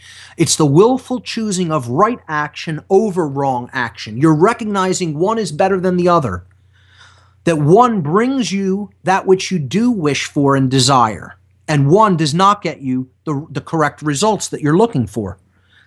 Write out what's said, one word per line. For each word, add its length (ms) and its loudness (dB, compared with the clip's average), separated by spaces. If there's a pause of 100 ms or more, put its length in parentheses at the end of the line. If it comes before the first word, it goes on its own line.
(380)
It's 180 0
the 100 2
willful 560 2
choosing 500 -4
of 180 -4
right 380 0
action 640 -8
over 380 0
wrong 460 -4
action. 420 -8
You're 200 4
recognizing 840 -2
one 220 -2
is 120 -6
better 280 0
than 180 0
the 100 0
other, 380 0 (1000)
that 140 2
one 440 4
brings 500 -2
you 400 -4 (120)
that 220 0
which 240 2
you 80 -2
do 320 -2
wish 360 -2
for 300 2
and 140 2
desire, 720 0 (280)
and 220 2
one 260 4
does 200 0
not 260 2
get 200 -8
you 280 -4 (160)
the, 240 -6
the 120 -10
correct 420 -2
results 460 -2
that 120 -8
you're 160 2
looking 300 2
for. 320 -8 (480)